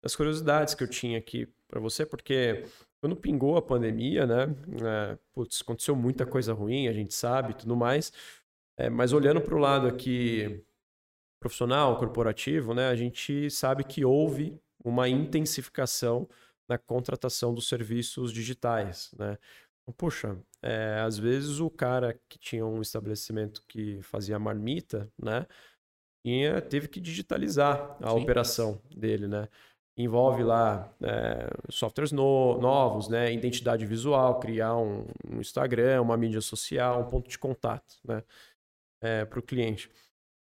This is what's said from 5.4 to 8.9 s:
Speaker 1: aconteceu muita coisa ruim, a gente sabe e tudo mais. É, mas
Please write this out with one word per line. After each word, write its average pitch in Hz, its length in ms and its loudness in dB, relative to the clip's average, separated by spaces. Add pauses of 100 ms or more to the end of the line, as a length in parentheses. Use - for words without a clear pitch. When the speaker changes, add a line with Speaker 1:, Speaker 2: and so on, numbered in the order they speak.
Speaker 1:
aconteceu 127 340 -2
muita 123 300 0
coisa 113 260 0
ruim, 113 360 0
a 113 40 0
gente 107 220 -4
sabe 120 380 0
e - 20 -6
tudo 113 220 -2
mais. 127 360 2 (680)
É, 123 80 2
mas 120 240 2